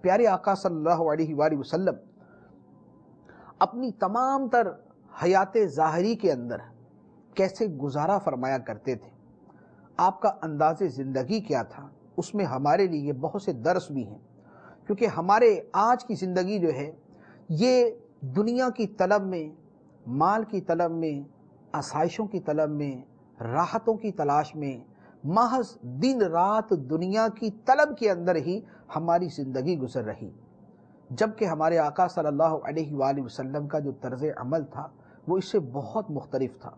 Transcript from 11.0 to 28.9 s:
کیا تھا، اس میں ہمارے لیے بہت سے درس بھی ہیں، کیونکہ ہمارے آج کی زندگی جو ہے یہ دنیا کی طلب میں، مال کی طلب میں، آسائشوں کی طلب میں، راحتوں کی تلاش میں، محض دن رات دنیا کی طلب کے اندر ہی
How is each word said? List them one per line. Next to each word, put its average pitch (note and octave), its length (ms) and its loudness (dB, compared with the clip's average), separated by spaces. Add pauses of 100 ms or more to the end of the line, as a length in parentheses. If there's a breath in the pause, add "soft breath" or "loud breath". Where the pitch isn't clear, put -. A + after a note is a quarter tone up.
کیا C3+ 240 -2
تھا، - 240 -16 (280)
اس E3 180 -6
میں G3+ 120 0
ہمارے C#3+ 400 2
لیے D3 340 -2
بہت F3+ 220 -4
سے F3 100 -2 (120)
درس F3 260 2
بھی B2+ 160 -4
ہیں، G#2 120 -16 (680 loud breath)
کیونکہ G#3+ 200 2 (120)
ہمارے G#3 360 6 (280)
آج B3 220 4
کی G#3+ 160 -4
زندگی F#3 380 0
جو E3 160 2
ہے C#3+ 160 -6 (640 loud breath)
یہ A#3+ 320 6 (520)
دنیا A#3+ 340 2
کی A#3+ 160 -2 (120)
طلب G3 280 4
میں، E3+ 220 -6 (680)
مال G3 340 2
کی G3 100 -2
طلب E3+ 300 0
میں، D#3+ 220 -4 (640)
آسائشوں D#3+ 520 -2
کی G3 140 -6
طلب D3+ 300 0
میں، D3 240 -4 (480)
راحتوں F3 520 0
کی G#3 240 -6
تلاش D3 360 0
میں، C#3 220 -6 (600 loud breath)
محض A#3+ 360 2 (300)
دن B3+ 200 2 (100)
رات G#3 380 2 (200)
دنیا F#3+ 360 0 (120)
کی A3 120 -4 (160)
طلب D4 320 4
کے G#3+ 120 2
اندر F3 260 2
ہی E3 220 -2 (380 loud breath)